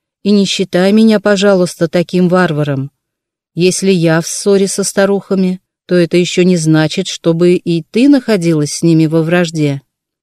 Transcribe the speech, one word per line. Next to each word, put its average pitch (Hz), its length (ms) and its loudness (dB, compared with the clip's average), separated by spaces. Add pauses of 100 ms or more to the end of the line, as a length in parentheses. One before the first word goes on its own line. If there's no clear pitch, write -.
(220)
и 196 80 -4
не 202 160 2
считай 190 460 -2
меня, 220 300 4
пожалуйста, 190 680 0
таким 180 400 0
варваром. 147 640 -2 (640)
Если 180 360 0
я 165 280 2
в 165 80 -6
ссоре 196 400 0
со 196 160 -6
старухами, 190 800 -2 (260)
то 175 80 -2
это 175 220 0
еще 180 260 0
не 180 140 2
значит, 156 500 0
чтобы 175 460 0
и 170 280 -2
ты 254 280 0
находилась 170 640 0
с - 100 -6
ними 160 220 4
во 160 180 0
вражде. 160 580 -2 (420)